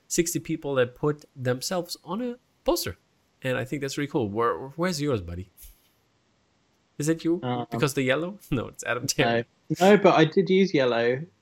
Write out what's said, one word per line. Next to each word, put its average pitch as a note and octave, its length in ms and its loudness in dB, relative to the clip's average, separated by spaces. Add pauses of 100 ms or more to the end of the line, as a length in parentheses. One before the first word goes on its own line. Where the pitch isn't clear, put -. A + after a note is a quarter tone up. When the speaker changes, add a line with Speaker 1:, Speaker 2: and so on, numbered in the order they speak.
Speaker 1:
Sixty E3+ 320 -2
people D3 380 -6
that B2 180 2
put D3 320 -4 (100)
themselves C3 640 -4
on F#3+ 200 -8
a A#3+ 140 -6 (280)
poster. D4+ 320 -2 (460)
And B2+ 160 -2
I A#2+ 80 -4
think C#3 160 -8
that's C#3 160 -6
really C#3+ 100 -4
cool. A#2+ 220 -2
Where, A2 240 0 (220)
where's E3 260 -4
yours, C#3 180 0
buddy? F2 300 -12 (1500)
Is D3+ 140 -2
it D#3+ 140 -2
you? E3+ 180 0
Speaker 2:
Um, B2 280 -4
Speaker 1:
Because C3+ 220 -2
the C#3 100 -2
yellow? D#3 420 -2
<laughs> - 60 -10
No, G#2 180 -2
it's - 160 -18
Adam B2 220 -4
Terry. A#2 340 0
Speaker 2:
No. A#2 40 -6 (360)
No, G3 180 8
but F#3 160 6
I D#3 100 6
did E3 240 0
use F#3 240 4
yellow B2 480 2 (220)